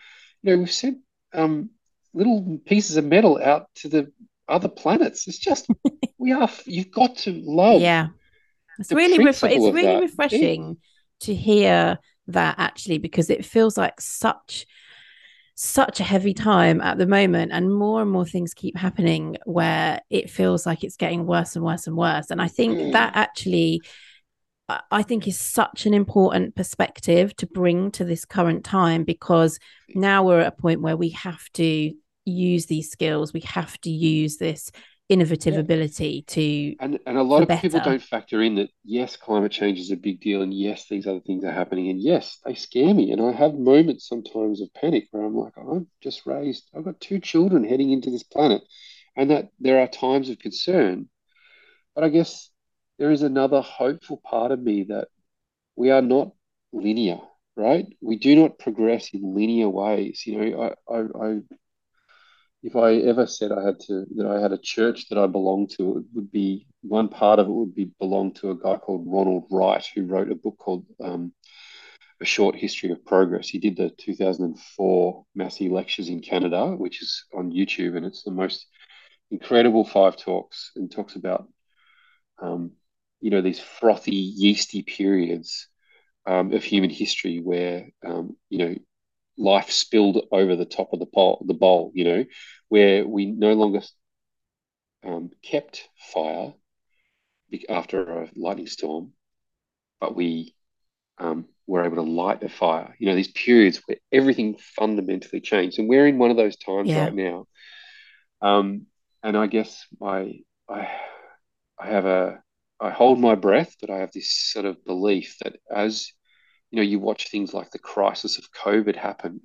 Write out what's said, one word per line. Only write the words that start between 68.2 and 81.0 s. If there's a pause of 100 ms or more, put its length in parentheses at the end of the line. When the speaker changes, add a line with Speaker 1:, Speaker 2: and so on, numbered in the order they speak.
Speaker 1:
to
a
guy
called
Ronald
Wright,
who
wrote
a
book
called, (180)
um, (880)
A
Short
History
of
Progress.
He
did
the
two
thousand
and (180)
four (100)
Massey
Lectures
in
Canada,
which
is (100)
on
YouTube,
and
it's
the
most (640)
incredible
five
talks,
and
talks